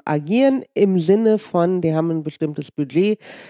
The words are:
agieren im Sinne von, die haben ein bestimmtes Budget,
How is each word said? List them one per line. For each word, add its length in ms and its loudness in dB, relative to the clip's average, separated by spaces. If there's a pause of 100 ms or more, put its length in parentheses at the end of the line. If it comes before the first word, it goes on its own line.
agieren 580 0 (120)
im 240 2
Sinne 400 2
von, 420 0
die 140 0
haben 160 0
ein 120 -4
bestimmtes 460 -6
Budget, 500 -2 (300)